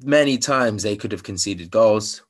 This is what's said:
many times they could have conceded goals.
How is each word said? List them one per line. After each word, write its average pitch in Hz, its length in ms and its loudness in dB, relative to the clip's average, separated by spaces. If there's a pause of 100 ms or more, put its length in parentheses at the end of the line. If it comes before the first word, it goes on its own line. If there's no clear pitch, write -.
many 143 340 2
times 113 460 -2
they 104 140 -2
could 104 140 -8
have 95 120 -8
conceded 92 480 -6
goals. 107 580 2